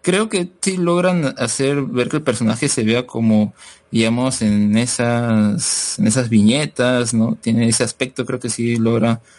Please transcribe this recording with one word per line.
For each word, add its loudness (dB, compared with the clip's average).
creo 0
que -2
sí -2
logran 0
hacer -2
ver -2
que -4
el -2
personaje 0
se -2
vea 0
como, 0
digamos, 0
en 2
esas, 0
en 2
esas 0
viñetas, 2
¿no? 0
Tiene 2
ese 0
aspecto, -6
creo -6
que -8
sí -2
logra 0